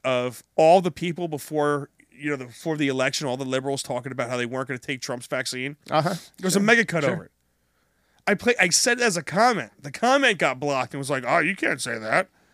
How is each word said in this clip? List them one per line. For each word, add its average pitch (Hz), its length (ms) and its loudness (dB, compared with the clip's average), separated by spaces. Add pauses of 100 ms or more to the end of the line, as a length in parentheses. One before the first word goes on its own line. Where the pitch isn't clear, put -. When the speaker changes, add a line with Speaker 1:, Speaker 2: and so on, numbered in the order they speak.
Speaker 1:
of 123 380 0 (140)
all 165 240 8
the 175 100 -2
people 170 380 -6
before, 147 600 -2 (220)
you 147 200 -8
know, 147 60 -2
the, 127 100 -10
before 151 300 -6
the 147 120 0
election, 131 400 -2
all 123 80 -2
the 135 80 -6
liberals 135 360 -4
talking 123 300 -8
about 127 180 -6
how 127 80 -4
they 123 80 -2
weren't 131 220 -6
gonna 127 140 -8
take 135 200 -10
Trump's 123 280 -10
vaccine. 131 480 -6 (120)
Speaker 2:
Uh-huh. 156 260 0 (240)
Speaker 1:
There 185 100 -6
was 175 60 0
Speaker 2:
Sure. 202 80 4
Speaker 1:
a - 20 2
mega 233 200 6
cut 160 200 -2
Speaker 2:
Sure. 131 80 2
Speaker 1:
over 82 140 -8
it. - 40 -20 (960)
I 202 80 2
play, 240 260 2
I 180 100 4
said 240 280 2
it 240 60 0
as 196 120 2
a 170 60 -4
comment. 185 480 2 (100)
The 139 120 -12
comment 247 460 2
got 135 200 2
blocked 135 360 0
and 143 40 -6
was 139 120 -6
like, 131 140 0
"Oh, 139 140 2
you 165 160 0
can't 151 260 -2
say 117 160 -6
that. 123 320 -2 (260)